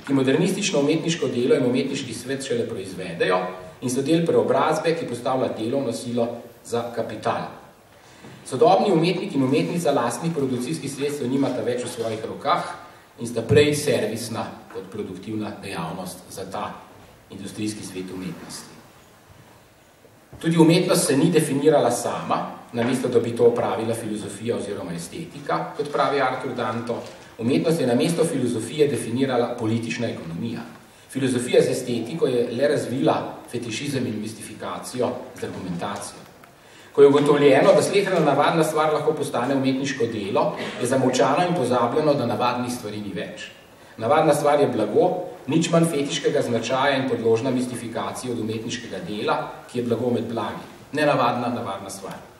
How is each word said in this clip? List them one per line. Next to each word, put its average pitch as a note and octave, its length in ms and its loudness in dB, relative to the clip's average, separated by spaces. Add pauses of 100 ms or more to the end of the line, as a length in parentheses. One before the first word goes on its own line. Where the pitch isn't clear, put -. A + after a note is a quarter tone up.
ki C#3+ 60 0
modernistično C#3+ 680 2
umetniško D3 480 2
delo B2 280 2
in C3+ 100 2
umetniški A#2+ 480 -2
svet C3 340 -8
šele A#2 220 -2
proizvedejo - 680 -2 (440)
in B2+ 80 -4
so C3+ 120 0
del E3 240 2
preobrazbe, - 720 2
ki - 120 -4
postavlja B2 520 -2
delovno A#2+ 340 -2
silo A#2 340 -2 (360)
za A#2 320 -4
kapital. A2 560 -4 (920)
Sodobni F#3+ 460 6
umetnik E3 440 2
in C3+ 80 4
umetnica D#3+ 480 2
lastnih C3+ 440 0
produkcijskih C3 560 -4
sredstev C3 380 -4
nimata C3 320 0
več A#2+ 240 -2
v - 60 -8
svojih A2 340 -4
rokah G#2+ 380 -2 (560)
in A#2+ 80 -8
sta A#2 140 -4
prej D3 340 6
servisna A#2 720 -2 (260)
kot - 180 -12
produktivna G2+ 720 -8
dejavnost - 720 -10
za - 200 -12
ta - 200 -6 (580)
industrijski G#2 560 -8
svet F#2 280 -10
umetnosti. - 600 -12 (1700)
Tudi E3 160 2
umetnost E3+ 500 6
se C3+ 100 4
ni E3 140 4
definirala C#3 600 4
sama, - 720 -4 (100)
namesto A#2+ 340 0
da A#2 120 2
bi A#2 160 0
to A#2+ 100 4
opravila A#2 500 2
filozofija G#2+ 640 -6
oziroma - 360 -8
estetika, - 840 -8
kot C#3+ 140 -6
pravi C#3 300 0
Arthur B2+ 340 -2
Danto. A#2 420 -4 (400)
Umetnost C#3 440 2
je B2 60 2
namesto D#3 380 2
filozofije B2+ 640 0
definirala A#2+ 720 0
politična A2+ 500 -2
ekonomija. A2+ 520 -8 (480)
Filozofija C3 520 2
z - 100 2
estetiko B2 560 -2
je A#2+ 240 0
le C3 160 0
razvila B2+ 720 -2 (140)
fetišizem A#2+ 560 -4
in G#2+ 140 -6
mistifikacijo G#2+ 880 -6 (300)
z - 40 -8
argumentacijo. G2 760 -8 (760)
Ko C#3+ 80 6
je C#3+ 60 12
ugotovljeno, C#3+ 640 6
da D3+ 80 6
sleherna F#3 380 2
navadna D3+ 440 4
stvar D#3 300 2
lahko D3+ 200 2
postane C3+ 420 -2
umetniško B2+ 500 0
delo, A2+ 500 0 (260)
je A#2+ 60 0
zamolčano C3 640 2
in E3+ 60 0
pozabljeno, D3+ 580 2
da C3 120 0
navadnih A#2+ 480 -2
stvari G#2 280 -8
ni G2 120 -8
več. F#2 360 -10 (480)
Navadna D3 360 4
stvar D3 260 4
je C3 80 6
blago, A#2 420 2 (380)
nič E3 220 2
manj E3 220 6
fetiškega C#3+ 500 0
značaja C3+ 560 0
in B2+ 120 0
podložna C3 420 2
mistifikacija A#2 800 -4
od G#2+ 60 -4
umetniškega A2 680 -6
dela, G#2 300 -2 (340)
ki A#2+ 80 -4
je A#2 60 -2
blago A#2+ 280 0
med A2 160 -2
blagi. - 340 -6 (280)
Nenavadna, B2 580 2
navadna G2 400 -6
stvar. F2 280 -12 (220)